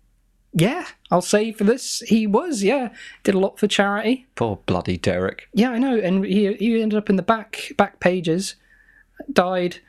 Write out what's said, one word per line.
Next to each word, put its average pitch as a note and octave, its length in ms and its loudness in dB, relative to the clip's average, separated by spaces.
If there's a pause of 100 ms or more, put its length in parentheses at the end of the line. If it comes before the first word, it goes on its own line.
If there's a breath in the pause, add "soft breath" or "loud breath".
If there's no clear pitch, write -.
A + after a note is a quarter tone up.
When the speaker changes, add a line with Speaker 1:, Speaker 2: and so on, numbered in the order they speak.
(540)
Speaker 1:
Yeah, B3 320 0 (240)
I'll F3+ 120 2
say G#3+ 320 0
for G#3+ 100 -4
this, A#3 380 -2
he A3 260 2
was, A#3+ 340 0
yeah. A#3+ 280 0 (340 loud breath)
Did G3+ 120 2
a F#3 40 2
lot G3 180 0
for G#3+ 100 2
charity. G#3+ 680 0
Speaker 2:
Poor G#2+ 300 -2
bloody F2+ 320 -2
Derek. F#2 560 -2
Speaker 1:
Yeah, A#3 180 4
I A3+ 60 -4
know, B3+ 200 2
and F#3+ 280 0
he, G3 300 2
he A3+ 260 0
ended G#3+ 160 0
up G#3 120 0
in G3+ 60 4
the F#3 80 2
back, - 540 -4
back G3+ 240 0
pages, F3+ 540 0 (760 soft breath)
died F3+ 460 0 (120)